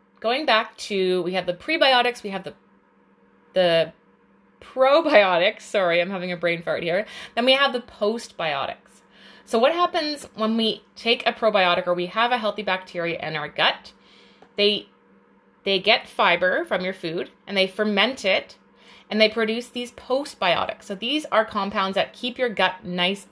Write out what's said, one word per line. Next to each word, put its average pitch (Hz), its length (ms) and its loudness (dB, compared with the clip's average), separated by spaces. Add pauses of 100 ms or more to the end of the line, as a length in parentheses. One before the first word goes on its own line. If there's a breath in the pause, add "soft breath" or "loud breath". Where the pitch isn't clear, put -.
(200)
going 254 240 -2
back 233 320 0
to, 185 460 0
we 175 100 -4
have 185 140 -2
the 180 80 -4
prebiotics, 247 680 2
we 214 60 -10
have 196 160 -8
the, 143 80 -12 (1040)
the 165 400 4 (640)
probiotics. 254 1040 4
Sorry, 175 400 2
I'm 180 80 -2
having 185 200 -6
a 175 60 -4
brain 170 240 -2
fart 165 220 -4
here. 175 240 -2 (300 loud breath)
Then 233 100 0
we 262 60 6
have 269 200 2
the 247 80 -4
postbiotics. - 1200 -6 (460 loud breath)
So 233 120 -2
what 269 140 4
happens 339 640 -2
when 220 240 -2
we 220 240 -2 (120)
take 247 320 -2
a 233 60 2
probiotic 185 540 2
or 180 80 0
we 175 120 -2
have 226 260 0
a 247 60 0
healthy 214 240 -4
bacteria 185 560 -4
in 160 160 -6
our 151 140 -6
gut? - 440 0 (640 soft breath)
They, 208 320 0 (760)
they 196 140 0
get 202 280 2
fiber 185 580 0
from 196 180 -4
your 190 120 -6
food 175 360 -8 (160)
and 196 100 -6
they 190 100 2
ferment 214 580 -2
it 202 320 -2 (540 loud breath)
and 214 100 -2
they 220 80 6
produce 226 400 -4
these 240 240 -10
postbiotics. - 920 -4
So 202 100 -10
these 254 320 -6
are 214 180 0
compounds 196 500 -4
that 185 180 -2
keep 247 260 -10
your 247 120 -2
gut 185 340 -2
nice 180 480 -4